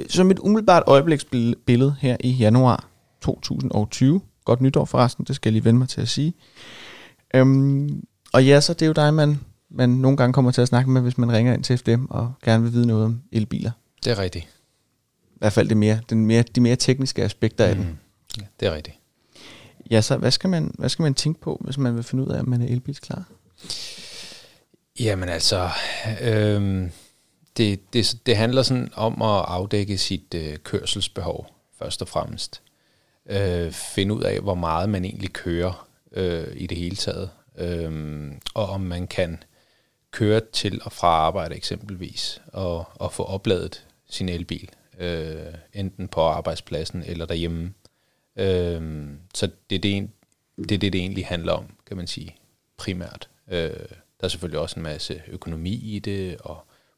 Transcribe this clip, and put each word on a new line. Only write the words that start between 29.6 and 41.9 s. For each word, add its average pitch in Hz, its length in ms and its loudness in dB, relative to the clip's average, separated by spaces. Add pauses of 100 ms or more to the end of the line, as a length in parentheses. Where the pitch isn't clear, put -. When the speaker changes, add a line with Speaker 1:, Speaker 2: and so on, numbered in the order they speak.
Speaker 2:
sit, - 360 -6
øh, 78 240 -8
kørselsbehov, - 880 -6 (320)
først - 220 -8
og 90 60 -8
fremmest. - 540 -8 (680)
Øh, 90 420 -2
finde 98 440 -2
ud - 80 -4
af, 98 160 -2
hvor 95 160 -2
meget 85 340 -2
man 92 160 -2
egentlig - 280 -10
kører, 87 540 -4 (240)
øh, 85 440 -4
i 87 120 -10
det 85 100 -6
hele 87 180 -6
taget. - 340 -6 (280)
Øhm, 78 800 -8 (140)
og 107 160 -2
om 95 120 -6
man 90 260 -6
kan 85 360 -4 (680)
køre 110 300 2 (120)
til - 300 -4
og - 80 -14
fra - 160 0
arbejde 80 480 0
eksempelvis, - 840 -10 (120)